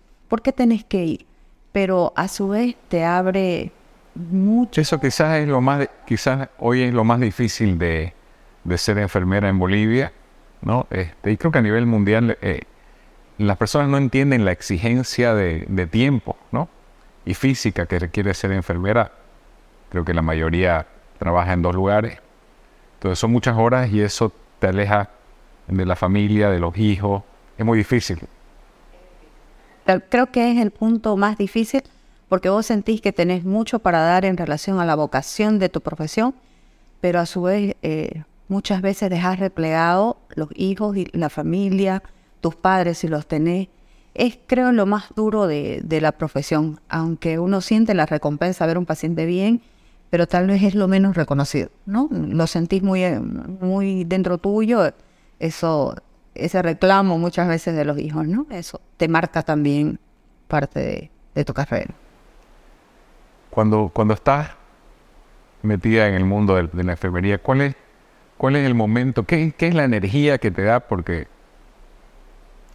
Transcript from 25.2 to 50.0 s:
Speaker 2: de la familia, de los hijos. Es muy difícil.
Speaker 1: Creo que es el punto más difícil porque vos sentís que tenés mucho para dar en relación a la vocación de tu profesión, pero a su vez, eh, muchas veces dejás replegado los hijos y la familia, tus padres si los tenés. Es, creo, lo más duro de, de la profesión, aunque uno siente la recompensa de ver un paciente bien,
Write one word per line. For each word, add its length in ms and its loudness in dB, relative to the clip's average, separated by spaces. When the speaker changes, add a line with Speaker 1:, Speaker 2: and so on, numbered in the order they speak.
Speaker 2:
de 180 0
la 100 0
familia, 540 2
de 100 2
los 180 -2
hijos. 460 0
Es 80 -2
muy 120 2
difícil. 420 0
Speaker 1:
Creo 220 -2
que 200 -2
es 60 0
el 140 -2
punto 440 -4
más 220 -2
difícil 460 -4
porque 220 0
vos 160 0
sentís 340 -2
que 140 -2
tenés 320 0
mucho 340 -2
para 200 2
dar 260 4
en 100 0
relación 460 -2
a 40 0
la 100 2
vocación 640 0
de 100 2
tu 100 -6
profesión, 560 -4
pero 220 0
a 40 0
su 180 -6
vez, 400 0
eh, 400 -6
muchas 320 -2
veces 280 -2
dejás 300 -2
replegado 800 0
los 200 -6
hijos 420 -2
y 160 -2
la 160 -2
familia, 720 -2
tus 140 -2
padres 440 2
si 80 -4
los 200 -4
tenés. 420 0
Es, 240 0
creo, 240 2
lo 140 4
más 300 -2
duro 320 0
de, 360 -4
de 180 -2
la 100 2
profesión, 800 -4
aunque 500 -2
uno 220 0
siente 320 2
la 120 4
recompensa 600 0
de 40 2
ver 80 0
un 80 -2
paciente 400 -2
bien, 360 2